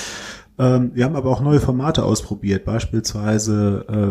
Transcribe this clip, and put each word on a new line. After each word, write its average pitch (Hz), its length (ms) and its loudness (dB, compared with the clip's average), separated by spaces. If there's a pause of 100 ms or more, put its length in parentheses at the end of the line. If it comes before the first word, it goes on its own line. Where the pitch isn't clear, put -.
(580)
Ähm, 127 360 2
wir 123 100 2
haben 147 100 0
aber 131 160 -2
auch 120 120 0
neue 147 180 4
Formate 131 440 0
ausprobiert, 101 600 -2
beispielsweise, 107 1200 0 (260)